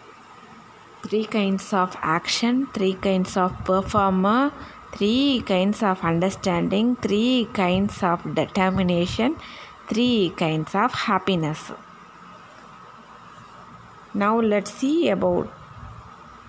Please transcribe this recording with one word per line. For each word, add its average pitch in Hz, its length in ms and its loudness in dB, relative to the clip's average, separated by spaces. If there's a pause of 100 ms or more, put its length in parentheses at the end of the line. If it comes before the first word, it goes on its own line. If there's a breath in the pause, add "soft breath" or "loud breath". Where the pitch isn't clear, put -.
(1040)
three 214 240 -2
kinds 196 480 0
of 185 260 2
action, 240 720 0
three 190 220 0
kinds 185 420 0
of 185 160 2 (140)
performer, 196 840 2 (420 loud breath)
three 247 520 2
kinds 196 380 0
of 185 200 2
understanding, 185 920 0
three 226 560 2
kinds 185 500 0
of 170 320 0
determination, 185 1040 0 (540 loud breath)
three 220 460 2
kinds 156 380 -2
of 214 200 2
happiness. 165 760 -2 (2500)
Now 208 260 2
let's 208 320 2
see 294 380 2
about 185 420 0 (960)